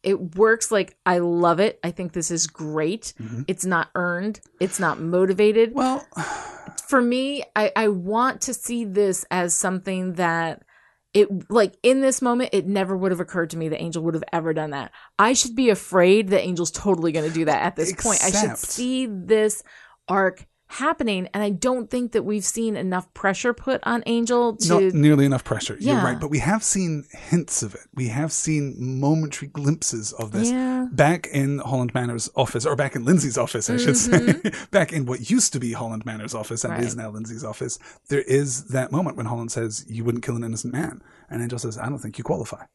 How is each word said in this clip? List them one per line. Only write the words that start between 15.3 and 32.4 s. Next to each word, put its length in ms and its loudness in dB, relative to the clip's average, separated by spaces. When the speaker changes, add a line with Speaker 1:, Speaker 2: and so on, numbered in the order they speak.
Speaker 1:
should 240 0
be 120 4
afraid 600 6
that 120 4
Angel's 300 -2
totally 400 2
gonna 180 -2
do 160 -2
that 180 2
at 120 -2
this 160 -2
point. 320 0
I 80 2
should 200 2
Speaker 2:
Except 80 -8
Speaker 1:
see 480 -2
this 540 2
arc 380 0
happening, 640 -2
and 100 -2
I 60 0
don't 400 -2
think 240 -4
that 100 2
we've 220 -2
seen 320 -2
enough 360 -4
pressure 380 0
put 320 -2
on 220 0
Angel 500 2
to 140 0
Speaker 2:
Not 80 2
nearly 320 6
enough 180 2
pressure. 340 -6
You're 180 2
Speaker 1:
Yeah. 100 4
Speaker 2:
right, 120 -2
but 120 -6
we 100 0
have 240 0
seen 480 -2
hints 500 -2
of 140 -6
it. 60 -18
We 140 -2
have 240 -2
seen 480 -2
momentary 720 0
glimpses 640 -2
of 180 -8
this 180 0
Speaker 1:
Yeah. 400 0
Speaker 2:
back 380 4
in 320 0
Holland 340 -2
Manor's 440 -4
office, 280 0